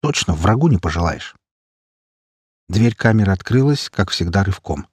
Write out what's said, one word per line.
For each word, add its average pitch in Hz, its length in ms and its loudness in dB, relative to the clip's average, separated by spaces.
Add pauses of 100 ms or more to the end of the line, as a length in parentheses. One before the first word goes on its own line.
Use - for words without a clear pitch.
Точно 143 280 -2
врагу 110 340 2
не 107 100 2
пожелаешь. 82 560 -4 (1300)
Дверь 110 260 2
камеры 110 380 4
открылась, 131 580 0
как - 200 -2
всегда, 87 340 0
рывком. - 480 -6